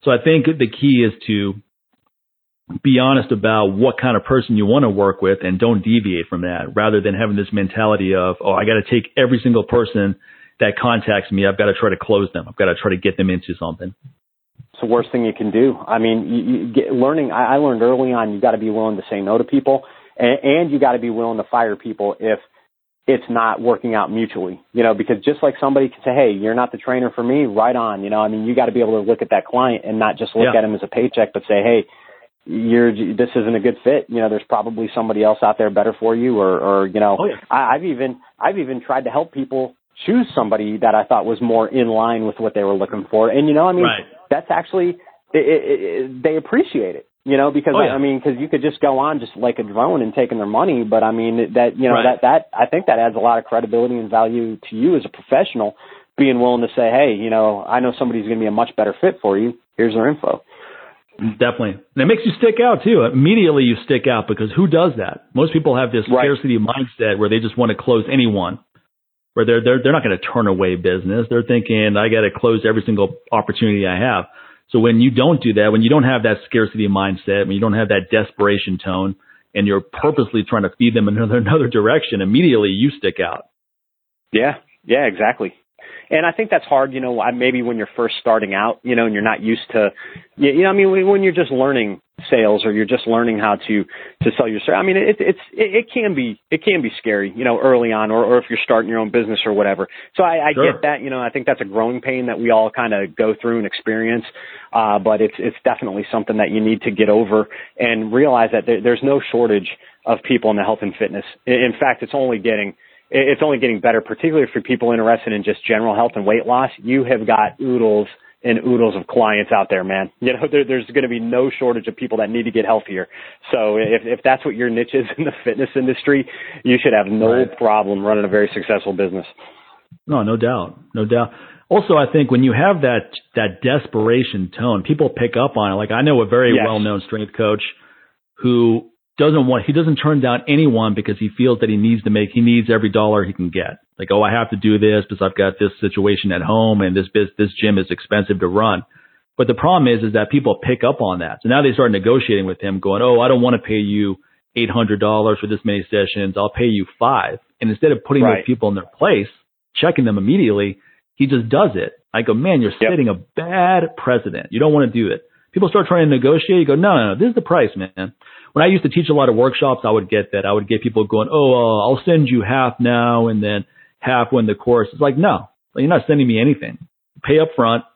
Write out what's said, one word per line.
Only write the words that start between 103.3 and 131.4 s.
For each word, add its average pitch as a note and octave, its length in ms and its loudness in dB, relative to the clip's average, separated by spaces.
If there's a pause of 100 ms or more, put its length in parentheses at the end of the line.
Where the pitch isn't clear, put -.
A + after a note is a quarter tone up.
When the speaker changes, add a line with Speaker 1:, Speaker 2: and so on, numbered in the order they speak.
Speaker 2:
through A#2 200 -2
and G2+ 80 -4
experience. A2+ 580 -4 (480)
Uh, A2 240 2
but G#2+ 240 2
it's, G#2+ 160 0
it's - 260 -6
definitely G#2 480 -2
something G#2+ 260 -4
that G2+ 120 0
you G#2+ 100 -2
need A2 220 0
to A#2 100 -4
get G#2 180 0
over G#2+ 380 2 (300)
and A2 340 -2
realize B2 420 2
that - 120 -2
there, A2 160 0
there's A#2+ 220 0
no C#3 180 2 (100)
shortage A2 380 0 (380)
of A2+ 100 2 (100)
people A2+ 220 0
in G#2 80 0
the G2+ 60 -2
health G#2 180 -2
and G2 160 -6
fitness. G2+ 280 -6 (200)
In, B2 80 0
in B2 260 2
fact, C3 220 0
it's A#2 140 -10
only B2+ 240 -2
getting, G#2 300 -2 (420)
it, C3+ 180 2
it's C#3 140 2
only D3 140 0
getting A2+ 220 -2
better, A2+ 220 2
particularly D#3 520 -2
for A#2 80 -4
people A#2+ 300 -2
interested A2+ 420 0
in G2+ 100 -4
just - 220 -4
general A2 300 0
health A#2 200 0
and G2+ 100 -6
weight A2 200 0
loss. B2 320 0
You B2+ 280 -2
have A#2 200 -2
got G#2+ 360 0
oodles A2+ 460 0 (360)
and A#2+ 160 0
oodles A#2 360 2
of F#2 120 -8
clients G#2+ 440 0
out G2+ 180 2
there, F#2+ 140 0
man. F#2+ 360 -4
You B2+ 140 0
know, A#2+ 160 -6
there, C#3+ 140 0
there's B2+ 300 -4
gonna C3 160 0
be A#2 100 -4
no B2 380 -2
shortage A#2+ 300 -2
of A2 80 -10
people A2+ 240 -6
that G#2 100 -2
need A#2 140 -4
to A2 80 -4
get A2 140 0
healthier. G2+ 420 -2 (440)
So G#2+ 260 0
if, A2 280 0
if B2 180 -4
that's C3 220 2
what B2 100 -4
your A#2+ 140 -2
niche A#2 240 -2
is B2+ 180 0
<laughs> - 60 -10
in D#3 80 -4
the C#3+ 60 -4 (120)
fitness B2 320 -2
industry, C3 540 0 (340)
you B2 180 4
should B2+ 120 2
have G#2 140 2
no A2 320 2
Speaker 1:
Right. A#2+ 180 -2
Speaker 2:
problem G#2 480 0
running G#2 200 2
a G2 40 -4
very G#2 240 2
successful G2+ 400 -4
business. F#2 320 -4 (800)
Speaker 1:
No, C#3+ 160 -2
no A2 160 0
doubt. A2+ 420 -4 (140)
No A2 120 -2
doubt. A#2 260 0 (360)